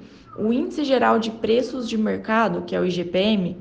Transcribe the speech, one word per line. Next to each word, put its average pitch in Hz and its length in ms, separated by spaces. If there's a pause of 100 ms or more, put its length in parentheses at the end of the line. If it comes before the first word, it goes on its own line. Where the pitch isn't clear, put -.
(400)
o 220 140
Índice 302 320
Geral 226 340
de 214 140
Preços 233 560
de 220 100
Mercado, 202 640
que 180 140
é 180 40
o 180 60
I 185 40
G 170 140
P - 140
M, 196 420